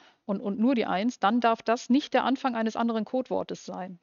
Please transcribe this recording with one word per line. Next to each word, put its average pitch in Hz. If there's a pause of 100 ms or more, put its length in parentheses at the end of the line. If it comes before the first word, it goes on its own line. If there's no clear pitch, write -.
(260)
und, 196
und 202
nur 240
die 240
eins, 196
dann 226
darf 226
das -
nicht 262
der 254
Anfang 247
eines 220
anderen 226
Codewortes 190
sein. 180